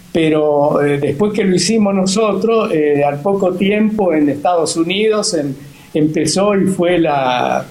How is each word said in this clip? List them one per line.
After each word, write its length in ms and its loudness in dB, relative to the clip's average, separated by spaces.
pero, 720 2
eh, 160 0
después 340 -2
que 120 -2
lo 100 2
hicimos 400 0
nosotros, 760 0
eh, 320 2
al 160 -2
poco 320 0
tiempo 600 0
en 160 2
Estados 480 0
Unidos 580 0
em-, 200 -2
empezó 600 0
y 100 2
fue 320 0
la, 720 0